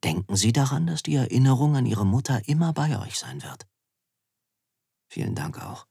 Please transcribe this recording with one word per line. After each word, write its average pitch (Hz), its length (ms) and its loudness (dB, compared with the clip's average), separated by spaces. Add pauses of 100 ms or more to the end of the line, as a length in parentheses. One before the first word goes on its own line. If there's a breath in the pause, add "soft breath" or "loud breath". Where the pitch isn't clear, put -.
„Denken 87 320 -2
Sie 107 160 2
daran, 139 340 2
dass 160 160 -4
die 151 120 -2
Erinnerung 135 640 4
an 127 100 2
Ihre 107 180 0
Mutter 113 420 0
immer 160 280 0
bei 147 240 0
euch 101 200 -8
sein 139 240 -12
wird.“ - 240 -18 (1400)
Vielen - 240 -4
Dank - 280 -6
auch. 98 280 -14